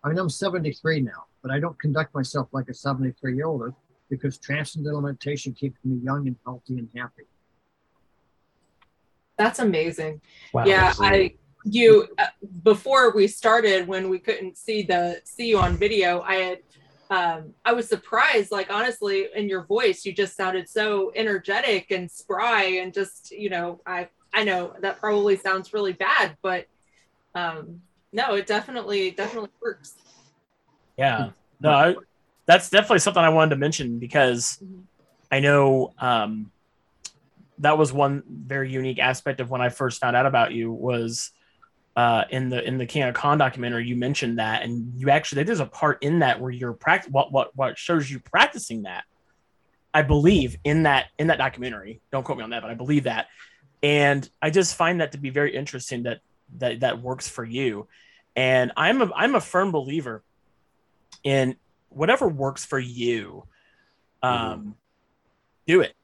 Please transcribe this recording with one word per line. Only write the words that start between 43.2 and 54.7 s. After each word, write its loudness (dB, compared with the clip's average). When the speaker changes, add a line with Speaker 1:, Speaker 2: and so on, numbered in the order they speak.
Speaker 3:
documentary, 0
you -4
mentioned -4
that, -2
and -6
you -2
actually, 2
there's -2
a -2
part -2
in 2
that 2
where -6
you're -8
pract-, -2
what, 0
what, -2
what -4
shows -2
you -10
practicing 0
that, -10
I 4
believe, 4
in 2
that, 4
in 0
that 2
documentary. -6
Don't -2
quote -6
me -10
on -12
that, -8
but -10
I -8
believe 0
that. -4
And 4
I 0
just 2